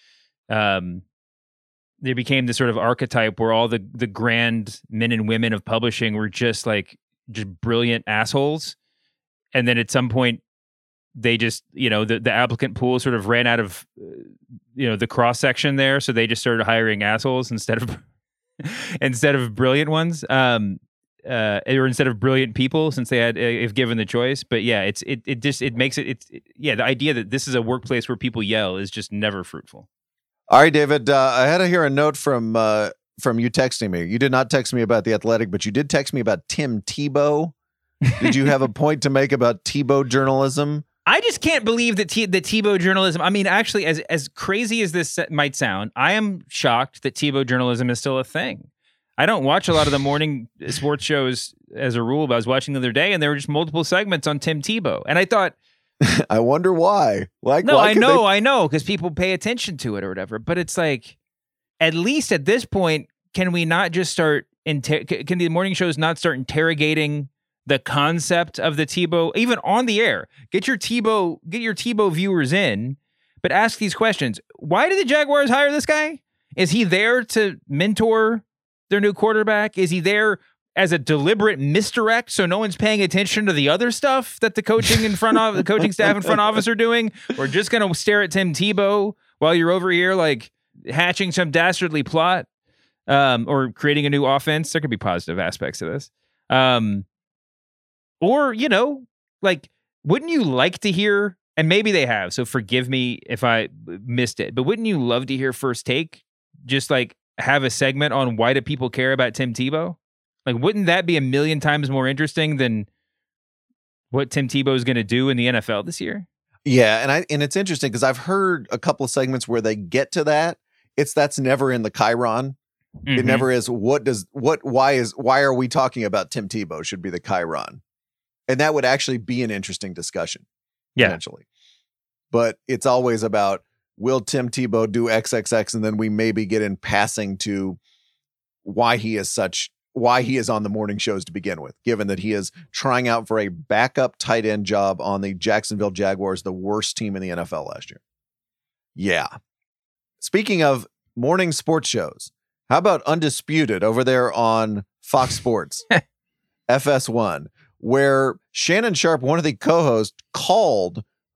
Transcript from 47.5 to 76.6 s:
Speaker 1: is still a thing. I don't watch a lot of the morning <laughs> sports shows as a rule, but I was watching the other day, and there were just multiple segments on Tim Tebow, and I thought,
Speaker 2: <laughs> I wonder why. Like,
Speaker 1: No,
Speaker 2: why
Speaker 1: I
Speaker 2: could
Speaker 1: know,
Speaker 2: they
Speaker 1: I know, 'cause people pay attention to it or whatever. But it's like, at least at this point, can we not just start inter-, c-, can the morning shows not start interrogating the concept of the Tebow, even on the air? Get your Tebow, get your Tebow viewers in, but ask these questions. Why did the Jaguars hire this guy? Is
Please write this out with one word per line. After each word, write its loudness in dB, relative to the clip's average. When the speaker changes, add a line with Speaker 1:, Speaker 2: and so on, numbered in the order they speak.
Speaker 1:
is -2
still -4
a -4
thing. -8
I 4
don't 2
watch 2
a 4
lot 4
of 0
the 2
morning -2
<laughs> -10
sports -2
shows -2
as -2
a 0
rule, 0
but 2
I 4
was 0
watching 0
the -2
other -2
day, 2
and 0
there 2
were -2
just -8
multiple -2
segments -2
on -2
Tim -4
Tebow, -4
and 2
I 4
thought, 0
Speaker 2:
<laughs> 0
I 2
wonder 2
why. 2
Like, 2
Speaker 1:
No, 6
Speaker 2:
why 8
Speaker 1:
I 4
Speaker 2:
could 6
Speaker 1:
know, 6
Speaker 2:
they 4
Speaker 1:
I 2
know, 2
'cause -2
people -4
pay -2
attention -6
to -4
it -6
or -6
whatever. -8
But -4
it's -6
like, -2
at 2
least -2
at -2
this 0
point, -2
can -2
we 0
not 0
just -2
start 0
inter-, -2
c-, -6
can -4
the 0
morning -2
shows -2
not 0
start -2
interrogating -2
the 2
concept -2
of -2
the 0
Tebow, 0
even 0
on 0
the 0
air? 0
Get 0
your 0
Tebow, -2
get -6
your -4
Tebow 0
viewers 0
in, 0
but 0
ask 2
these -2
questions. 0
Why 2
did 0
the 0
Jaguars 4
hire 4
this -2
guy? -2
Is 2